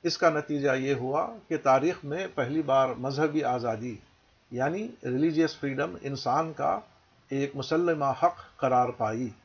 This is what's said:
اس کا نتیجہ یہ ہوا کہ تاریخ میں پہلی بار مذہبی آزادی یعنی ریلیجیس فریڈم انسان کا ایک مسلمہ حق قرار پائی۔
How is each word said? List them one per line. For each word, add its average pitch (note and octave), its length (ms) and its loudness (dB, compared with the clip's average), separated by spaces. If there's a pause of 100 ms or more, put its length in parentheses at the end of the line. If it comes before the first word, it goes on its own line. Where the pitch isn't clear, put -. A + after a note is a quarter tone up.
اس E3 140 -2
کا E3+ 120 6
نتیجہ D3 420 0
یہ C3 220 0
ہوا C3+ 440 -4 (100)
کہ D#3+ 160 -2
تاریخ C#3 400 4
میں E3 320 -4
پہلی D3 260 -2
بار C3+ 280 4
مذہبی C#3 540 -2
آزادی A#2+ 520 -2 (560)
یعنی D3+ 360 -2 (160)
ریلیجیس D3+ 540 2
فریڈم C#3+ 440 -4
انسان C#3 520 -2
کا D3+ 260 0 (500)
ایک C#3 260 -2
مسلمہ D#3+ 500 0
حق - 520 0
قرار B2 320 2
پائی۔ A2+ 400 -2 (160)